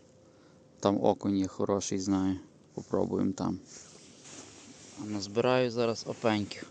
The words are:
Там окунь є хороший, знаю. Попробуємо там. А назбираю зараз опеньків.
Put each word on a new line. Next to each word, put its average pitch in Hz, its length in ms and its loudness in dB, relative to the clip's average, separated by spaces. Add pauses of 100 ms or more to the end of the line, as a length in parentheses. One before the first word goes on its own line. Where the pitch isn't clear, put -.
(800)
Там 101 240 4
окунь 101 320 4
є 95 100 2
хороший, 101 520 0
знаю. 95 380 2 (380)
Попробуємо 95 580 0
там. 92 260 -4 (1400)
А - 20 -8
назбираю 113 680 2
зараз 117 380 -2
опеньків. 107 640 -2